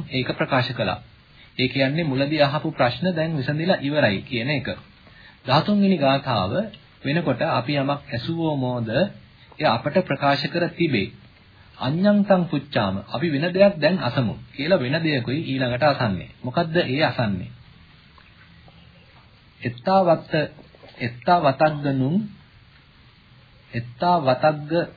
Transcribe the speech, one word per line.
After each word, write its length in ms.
ඒක 220
ප්‍රකාශ 440
කළා. 260
ඒ 100
කියන්නේ 360
මුලදී 380
අහපු 300
ප්‍රශ්න 380
දැන් 240
විසඳිලා 460
ඉවරයි 420
කියන 280
එක. 180
දහතුන් 380
වෙනි 180
ගාථාව 540
වෙනකොට 480
අපි 260
යමක් 320
ඇසුවෝමෝද 840
එය 100
අපට 360
ප්‍රකාශ 460
කර 200
තිබේ. 460
"අඤ්ඤං 460
තං 220
පුච්චාම" 500
අපි 220
වෙන 180
දෙයක් 300
දැන් 220
අසමු 360
කියලා 300
වෙන 160
දෙයකුයි 460
ඊළඟට 420
අසන්නේ. 560
මොකද්ද 420
ඒ 220
අසන්නේ? 480
එත්තා 420
වත්ත, 300
එත්තා 440
වතග්ගනුං, 800
එත්තා 480
වතග්ග, 520